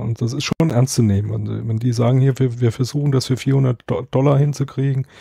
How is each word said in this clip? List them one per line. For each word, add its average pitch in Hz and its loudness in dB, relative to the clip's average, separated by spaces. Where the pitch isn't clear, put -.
Und 120 -6
das 120 -2
ist 143 -6
schon - 0
ernst 123 0
zu 123 4
nehmen. 104 2
Wenn, 107 -6
wenn 110 -2
die 120 0
sagen, 120 2
hier, 131 2
wir, 123 0
wir 117 2
versuchen 143 -2
das 131 0
für 127 0
vierhundert 135 0
Do-, - -2
Dollar 139 2
hinzukriegen 139 -2